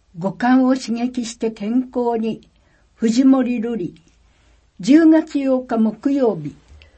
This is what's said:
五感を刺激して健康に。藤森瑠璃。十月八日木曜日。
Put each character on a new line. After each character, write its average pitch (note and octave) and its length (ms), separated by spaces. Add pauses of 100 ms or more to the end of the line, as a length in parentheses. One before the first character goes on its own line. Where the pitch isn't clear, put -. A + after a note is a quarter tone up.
(180)
五 F#3+ 140
感 B3+ 320
を B3+ 120
刺 A3+ 160
激 A#3+ 340
し - 100
て A3+ 140
健 A#3 440
康 A#3+ 220
に。 A3+ 320 (460)
藤 A3+ 300
森 B3 360
瑠 A#3 160
璃。 F3 240 (800)
十 D4 260
月 D#4+ 380
八 C4 220
日 A#3+ 120
木 A3 340
曜 A#3+ 240
日。 D3 180 (440)